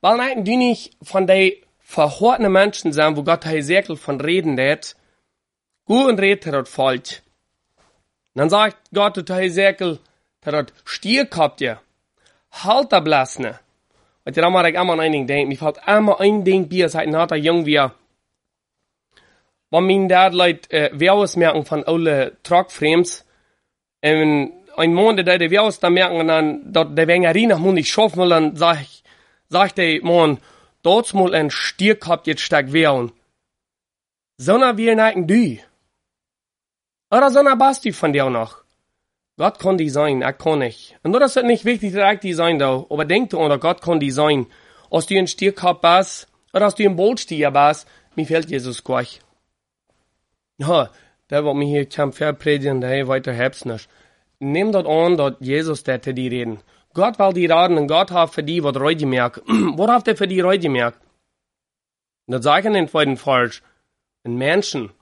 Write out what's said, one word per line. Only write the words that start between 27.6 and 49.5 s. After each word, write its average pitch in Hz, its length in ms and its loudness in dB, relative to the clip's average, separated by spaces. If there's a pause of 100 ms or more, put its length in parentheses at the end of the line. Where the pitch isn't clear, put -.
nicht 170 160 -2
schaffen, 214 280 0
will, 180 100 2
dann 160 280 2
sag 160 240 0
ich, - 220 -18 (460)
sag 180 260 0
der 165 280 0
Mann, 165 360 2 (440)
dort 208 320 2
muss 196 180 0
ein 156 180 0
Stier - 460 -2
gehabt, - 300 -4
jetzt 156 160 -4
stark 139 300 -2
wehren. 139 400 0 (1200)
Sondern 226 400 2
wir 226 180 0
neigen 220 320 0
die. 185 340 2 (1500)
Oder 262 200 4
so 269 100 4
eine 277 160 4
Basti 254 360 0
von 151 200 -2
dir 139 180 0
noch. 113 320 -6 (760)
Gott 180 220 -2
kann 190 200 0
die 156 100 -2
sein, 139 340 0
er 131 100 -2
kann 151 280 -2
nicht. - 420 -8
Und 170 100 -2
nur, 254 80 2
das 269 160 2
ist 247 80 0
nicht 240 200 0
wichtig, 208 300 -2
dass 202 200 2
ich 202 60 -10
die 185 140 -6
sein 165 240 0
darf. 135 320 -2
Aber 151 140 -4
denk 196 260 0
du, 175 80 -4
oder 147 200 2
Gott 170 240 -2
kann 170 180 0
die 143 100 -2
sein. 139 360 0 (440)
Als 160 160 -2
du 196 100 -2
einen 190 100 2
Stier 190 260 -2
gehabt 180 320 -2
hast, 180 440 2 (240)
oder 196 140 2
als 196 80 0
du 214 100 -2
einen 190 120 2
Boot 214 240 0
stier 147 300 -4
bist, 143 360 2 (280)
mir 156 120 -6
fehlt 160 240 -2
Jesus 127 320 -8
gleich. 123 380 -6 (1400)